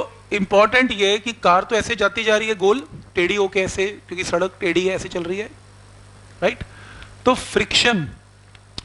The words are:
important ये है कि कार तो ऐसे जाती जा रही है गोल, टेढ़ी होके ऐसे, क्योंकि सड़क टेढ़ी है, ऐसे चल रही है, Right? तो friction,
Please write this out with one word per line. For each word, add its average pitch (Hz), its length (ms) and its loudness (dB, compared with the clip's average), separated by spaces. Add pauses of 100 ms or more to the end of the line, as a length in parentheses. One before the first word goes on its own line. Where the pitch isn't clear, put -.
(320)
important 214 600 2
ये 196 180 0
है 208 80 2
कि 226 160 -8
कार 185 300 2
तो 226 120 -2
ऐसे 214 200 -2
जाती 202 280 0
जा 214 120 4
रही 220 120 -2
है 220 80 -2
गोल, 202 300 2 (280)
टेढ़ी 185 220 0
होके 196 260 0
ऐसे, 190 240 -2 (220)
क्योंकि 180 160 -8
सड़क 185 360 -2
टेढ़ी 180 260 0
है, 190 80 0
ऐसे 185 140 -8
चल 180 160 -6
रही 180 140 -4
है, 214 120 -10 (920)
Right? 226 200 -2 (640)
तो 254 80 6
friction, - 760 0 (760)